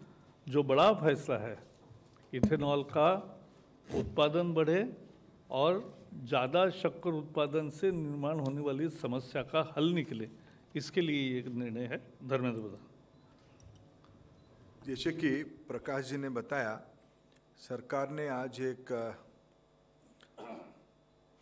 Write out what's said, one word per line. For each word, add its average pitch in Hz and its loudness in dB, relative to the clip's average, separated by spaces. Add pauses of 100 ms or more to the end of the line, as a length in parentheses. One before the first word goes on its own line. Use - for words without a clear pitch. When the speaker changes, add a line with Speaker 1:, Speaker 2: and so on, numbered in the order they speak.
(480)
Speaker 1:
जो 143 4
बड़ा 143 8
फैसला 151 2
है, 107 -6 (760)
इथेनॉल 143 2
का 165 0 (540)
उत्पादन 160 2
बढ़े 165 2 (540)
और 160 2 (260)
ज़्यादा 139 4
शक्कर 175 -2
उत्पादन 151 0
से 190 2
निर्माण 151 -2
होने 139 -2
वाली 143 0
समस्या 127 -4
का 156 0
हल 147 4
निकले, 131 0 (460)
इसके 160 -2
लिए 143 0
ये 123 -2
निर्णय 120 -4
है। 120 -6 (220)
धर्मेंद्र 127 0
प्रधान। 107 -12 (2000)
Speaker 2:
जैसे 135 -2
कि 156 2
प्रकाश 135 -6
जी 131 -6
ने 139 -4
बताया, 120 -4 (760)
सरकार 135 -4
ने 151 -6
आज 127 -6
एक, 127 -4
अ, 117 -4 (2250)